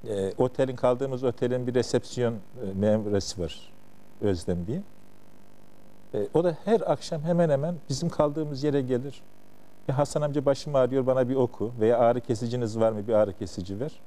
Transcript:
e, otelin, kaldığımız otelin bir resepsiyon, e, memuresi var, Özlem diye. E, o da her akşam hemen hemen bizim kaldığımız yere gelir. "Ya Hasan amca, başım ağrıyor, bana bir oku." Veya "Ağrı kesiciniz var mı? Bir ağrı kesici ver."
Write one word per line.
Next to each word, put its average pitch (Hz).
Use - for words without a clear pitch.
e, 98
otelin, 127
kaldığımız 127
otelin 123
bir 123
resepsiyon, 120
e, 110
memuresi 104
var, -
Özlem 90
diye. 156
E, 104
o 160
da 170
her 214
akşam 151
hemen 170
hemen 147
bizim 160
kaldığımız 147
yere 143
gelir. 127
"Ya 135
Hasan 147
amca, 143
başım 143
ağrıyor, 131
bana 131
bir 135
oku." 120
Veya 113
"Ağrı 120
kesiciniz 117
var 113
mı? 104
Bir 113
ağrı 104
kesici 98
ver." 151